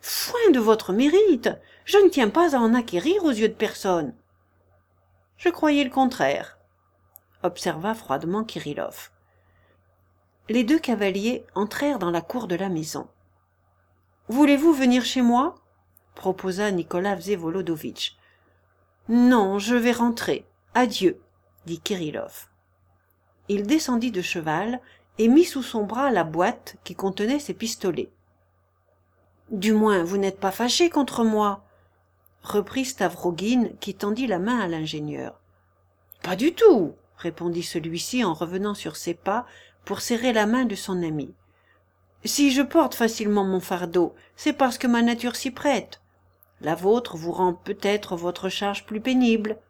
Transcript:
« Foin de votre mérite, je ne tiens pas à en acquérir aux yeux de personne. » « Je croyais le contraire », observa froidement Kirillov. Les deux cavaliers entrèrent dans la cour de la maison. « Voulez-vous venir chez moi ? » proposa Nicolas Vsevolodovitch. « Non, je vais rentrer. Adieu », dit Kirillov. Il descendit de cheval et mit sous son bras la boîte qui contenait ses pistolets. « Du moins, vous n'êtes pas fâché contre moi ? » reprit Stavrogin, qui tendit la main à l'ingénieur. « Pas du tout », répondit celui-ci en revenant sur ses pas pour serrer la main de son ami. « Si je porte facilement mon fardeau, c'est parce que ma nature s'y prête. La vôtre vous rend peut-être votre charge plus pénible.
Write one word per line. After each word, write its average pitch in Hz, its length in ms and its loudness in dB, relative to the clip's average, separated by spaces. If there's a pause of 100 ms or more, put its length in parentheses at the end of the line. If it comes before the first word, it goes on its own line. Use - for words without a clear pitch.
« - 0 -
Foin - 500 0
de 254 80 6
votre 220 320 2
mérite, 294 600 4 (340)
je 392 140 6
ne 381 100 8
tiens 240 200 2
pas 320 260 2
à 254 40 4
en 226 140 4
acquérir 247 500 0
aux 320 60 4
yeux 220 180 2
de 220 60 0
personne. » « 175 600 -2 (1200)
Je - 120 0
croyais 302 340 2
le 254 80 -4
contraire », 247 680 -2 (880)
observa 180 500 -4
froidement 170 500 -4
Kirillov. - 680 -10 (1400)
Les 233 140 2
deux 294 160 2
cavaliers 202 760 -2
entrèrent 226 460 -2
dans 180 100 -2
la 170 120 0
cour 233 260 -8
de 180 80 -2
la 190 140 -4
maison. « 156 380 -6 (1200)
Voulez-vous 285 440 6
venir 254 320 4
chez - 160 -2
moi ? » 247 320 4 (600)
proposa 190 560 -2
Nicolas 180 440 -2
Vsevolodovitch. « 170 1000 -6 (920)
Non, 226 500 4
je 220 160 -2
vais 240 160 2
rentrer. 233 560 -2 (260)
Adieu », 226 480 0 (460)
dit 165 120 -8
Kirillov. - 680 -8 (1000)
Il 202 200 -2
descendit 254 440 0
de 185 120 -4
cheval 180 580 -4 (380)
et 220 80 4
mit 294 180 8
sous 277 160 -8
son 226 220 -4
bras 233 260 -2
la 202 140 2
boîte 165 600 -2
qui 180 120 -16
contenait 208 420 -2
ses 285 160 -8
pistolets. « 190 560 -6 (1400)
Du 208 200 0
moins, 214 320 4
vous 180 140 -2
n'êtes 196 220 -2
pas 196 100 0
fâché 240 400 0
contre 254 340 0
moi ? » 208 400 0 (760)
reprit 208 420 -2
Stavrogin, 196 840 -2 (100)
qui 196 140 -10
tendit 220 320 -4
la 196 140 -2
main 233 200 -2
à 196 80 -2
l'ingénieur. « 151 720 -8 (840)
Pas 180 120 -4
du 269 200 0
tout », 262 400 6 (220)
répondit 170 440 -6
celui-ci 165 600 -4
en 180 100 0
revenant 185 400 -4
sur 160 220 -10
ses - 180 -6
pas 208 320 -4 (400)
pour 196 160 -6
serrer 240 320 -2
la 214 140 2
main 247 180 2
de 208 100 -2
son 185 280 -4
ami. « 156 320 -6 (880)
Si 285 260 2
je 269 120 2
porte 277 320 2
facilement 214 480 0
mon 190 160 0
fardeau, 175 560 -2 (200)
c'est - 180 -2
parce 262 260 0
que 262 80 -2
ma 233 160 2
nature 233 320 -2
s'y - 160 -6
prête. - 500 -4 (580)
La 156 140 -2
vôtre 196 440 0
vous 165 140 -8
rend 180 220 0
peut-être 202 600 -4
votre 175 340 -6
charge 202 380 -6
plus 214 120 -8
pénible. 226 600 2 (100)